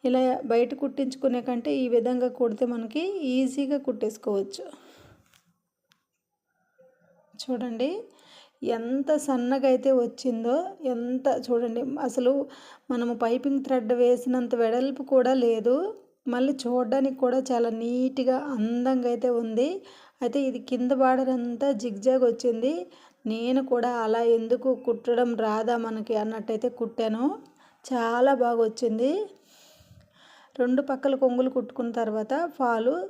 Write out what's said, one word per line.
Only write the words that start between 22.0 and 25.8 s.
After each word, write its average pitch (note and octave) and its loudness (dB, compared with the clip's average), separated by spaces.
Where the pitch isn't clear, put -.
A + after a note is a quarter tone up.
వచ్చింది. A#3 0
నేను A#3 0
కూడా B3 0
అలా A3+ 0
ఎందుకు A#3 0
కుట్టడం A#3+ 0
రాదా A3 0
మనకి A3 -4